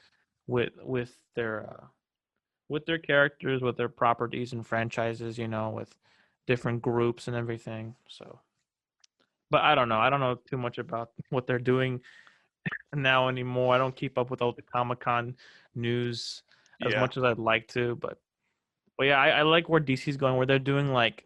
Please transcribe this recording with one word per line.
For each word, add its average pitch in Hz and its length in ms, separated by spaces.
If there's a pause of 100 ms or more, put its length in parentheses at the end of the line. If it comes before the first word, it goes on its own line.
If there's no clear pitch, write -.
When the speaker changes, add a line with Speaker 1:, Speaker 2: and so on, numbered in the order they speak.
(480)
Speaker 1:
with, 123 240 (100)
with 123 320 (220)
their, 110 340
uh, - 160 (840)
with 151 160
their 165 140
characters, 143 640
with 123 140
their 120 120
properties 120 640
and 117 140
franchises, 117 720
you 117 80
know, 110 240
with 110 240 (520)
different 120 360
groups 120 460
and 120 80
everything. 113 580 (140)
So, - 320 (1080)
but 147 120
I 151 140
don't 123 120
know. 110 120
I 123 100
don't 139 100
know 127 140
too 131 240
much 120 200
about 117 340 (180)
what 127 160
they're 123 120
doing 127 420 (480)
<laughs> - 460
now 131 340
anymore. 127 460
I 127 40
don't 131 180
keep 135 220
up 123 120
with 127 120
all 120 100
the - 100
Comic-Con 120 720 (380)
news 120 680 (420)
as 117 80
Speaker 2:
Yeah. 107 80
Speaker 1:
much - 160
as 127 80
I'd 117 140
like 113 300
to, 120 280
but, - 220 (800)
but 135 80
yeah, 139 120
I, 139 100
I 147 140
like 160 260
where 160 120
D 135 160
C's 143 200
going, 131 200
where 131 100
they're 135 120
doing, 139 340
like, 117 340